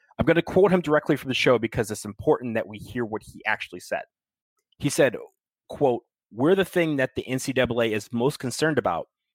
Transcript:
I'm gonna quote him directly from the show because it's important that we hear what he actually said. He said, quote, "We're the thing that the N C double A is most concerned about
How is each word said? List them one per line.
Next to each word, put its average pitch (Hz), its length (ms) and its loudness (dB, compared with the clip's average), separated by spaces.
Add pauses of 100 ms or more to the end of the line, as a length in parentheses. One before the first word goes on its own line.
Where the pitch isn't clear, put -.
(200)
I'm 117 80 0
gonna 165 160 4
quote 190 280 4
him 185 100 4
directly 151 340 2
from 135 140 -4
the 123 40 -2
show 123 240 4
because 110 320 -2
it's 107 160 -8
important 120 480 -2
that 110 140 -4
we 104 100 -14
hear - 260 -6
what 107 200 -6
he - 240 -20
actually 104 320 -4
said. - 240 -6 (760)
He 139 100 -2
said, 131 280 2 (520)
quote, 123 340 0 (280)
"We're 135 220 2
the 190 100 2
thing 160 340 0
that 131 180 -2
the - 120 -6
N 127 120 -2
C - 120 -4
double 120 300 0
A 113 100 0
is 107 220 -4
most 120 240 0
concerned 143 400 -2
about 87 300 0 (280)